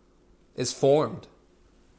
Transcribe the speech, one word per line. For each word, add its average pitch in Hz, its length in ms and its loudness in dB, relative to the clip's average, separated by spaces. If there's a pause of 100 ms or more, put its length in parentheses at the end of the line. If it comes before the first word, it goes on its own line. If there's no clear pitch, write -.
(540)
is 131 180 -4
formed 139 560 0 (720)